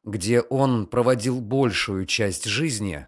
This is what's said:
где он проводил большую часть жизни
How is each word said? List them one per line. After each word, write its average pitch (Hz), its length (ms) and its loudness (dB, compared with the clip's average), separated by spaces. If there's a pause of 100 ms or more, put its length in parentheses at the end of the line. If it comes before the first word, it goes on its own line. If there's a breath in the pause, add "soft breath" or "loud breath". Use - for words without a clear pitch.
где 110 380 2
он 131 440 0
проводил 123 560 2
большую 107 640 0
часть 98 400 -2
жизни 107 640 -4